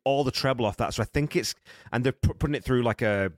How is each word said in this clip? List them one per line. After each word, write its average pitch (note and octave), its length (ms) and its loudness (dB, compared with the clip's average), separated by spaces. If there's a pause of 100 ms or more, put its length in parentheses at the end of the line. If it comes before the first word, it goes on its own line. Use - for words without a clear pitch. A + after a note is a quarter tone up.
all C#3 200 2
the C3 60 -2
treble B2+ 340 0
off G2+ 140 -2
that. - 160 -2
So A#2 80 -2
I G#2 40 -4
think D3 300 -2
it's, B2 180 -2 (380)
and A#2+ 120 0
they're C3 80 2
pu-, - 220 0
putting D3 200 -2
it B2 100 -4
through, B2+ 180 2
like, A#2 200 0
a, G2+ 360 2